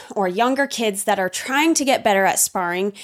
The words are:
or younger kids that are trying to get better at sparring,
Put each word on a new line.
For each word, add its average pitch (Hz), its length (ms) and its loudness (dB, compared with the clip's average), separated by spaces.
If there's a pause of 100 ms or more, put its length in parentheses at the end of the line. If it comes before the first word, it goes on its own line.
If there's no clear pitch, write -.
(120)
or 196 140 0
younger 247 400 0
kids 214 380 -4
that 202 140 0
are 185 100 0
trying 294 460 0
to 302 100 0
get 254 180 2
better 196 220 4
at 180 140 2
sparring, 185 640 -2